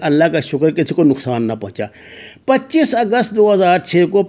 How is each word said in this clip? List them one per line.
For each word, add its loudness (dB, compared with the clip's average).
अल्लाह 2
का -2
शुक्र -2
किसी -4
को 0
नुकसान 0
ना -4
पहुँचा। -10
पच्चीस 0
अगस्त -2
दो 4
हज़ार 2
छः 0
को 0